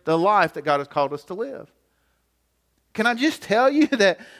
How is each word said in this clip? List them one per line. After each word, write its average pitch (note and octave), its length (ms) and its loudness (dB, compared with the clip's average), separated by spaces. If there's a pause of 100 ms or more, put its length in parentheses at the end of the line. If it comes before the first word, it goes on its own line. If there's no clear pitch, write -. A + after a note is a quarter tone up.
the D#3+ 120 0
life F3+ 360 2
that D3 100 -12
God C#3+ 160 0
has C#3+ 80 -8
called C#3+ 260 -2
us - 120 -10
to F#3 100 -14
live. B3 380 -14 (1200)
Can G#3+ 120 -2
I A#3+ 80 0
just C#4 280 -4
tell A#3+ 280 2
you D4+ 160 2
<laughs> - 60 -6
that G3+ 260 2 (220)